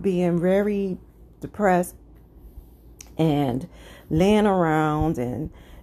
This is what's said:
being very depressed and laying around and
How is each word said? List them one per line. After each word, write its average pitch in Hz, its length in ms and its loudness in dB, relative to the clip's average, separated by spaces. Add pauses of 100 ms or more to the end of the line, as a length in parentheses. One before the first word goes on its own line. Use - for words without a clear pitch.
being 180 400 0
very 196 580 0 (420)
depressed 180 540 0 (1200)
and 143 500 -2 (400)
laying 202 380 4
around 156 720 0
and 123 320 -6 (320)